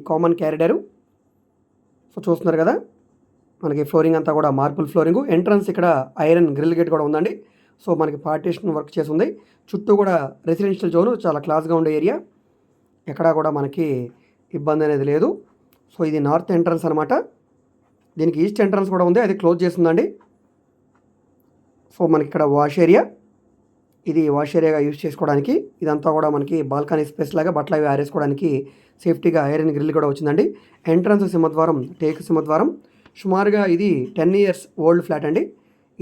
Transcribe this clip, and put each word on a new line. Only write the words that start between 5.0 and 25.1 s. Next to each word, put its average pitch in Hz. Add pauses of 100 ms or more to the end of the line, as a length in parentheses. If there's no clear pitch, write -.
ఎంట్రన్స్ 202
ఇక్కడ 175 (400)
ఐరన్ 170 (120)
గ్రిల్ 160
గేట్ 165
కూడా 156
ఉందండి. 151 (520)
So, 170
మనకి 147
పార్టీషన్ 165
వర్క్ 147
చేసి 151
ఉంది. 165 (440)
చుట్టూ 208
కూడా 190 (360)
రెసిడెన్షియల్ 190
జోన్, 190 (140)
చాలా 151
క్లాస్‌గా 160
ఉండే 156
ఏరియా. 190 (960)
ఎక్కడా 165
కూడా 156
మనకి 143 (720)
ఇబ్బంది 151
అనేది 139
లేదు. 160 (640)
So, - (100)
ఇది 151
నార్త్ 170
ఎంట్రన్స్ 170
అనమాట. 151 (1080)
దీనికి 156
ఈస్ట్ 208
ఎంట్రన్స్ 196
కూడా 180
ఉంది, 220
అది 196
క్లోజ్ 170
చేసి 180
ఉందండి. 170 (1900)
So, 175
మనకి 151
ఇక్కడ 151 (120)
వాష్ 147
ఏరియా, 190 (1080)
ఇది 160 (120)
వాష్ 143
ఏరియాగా 160
యూజ్ 147
చేసుకోవడానికి. 147 (280)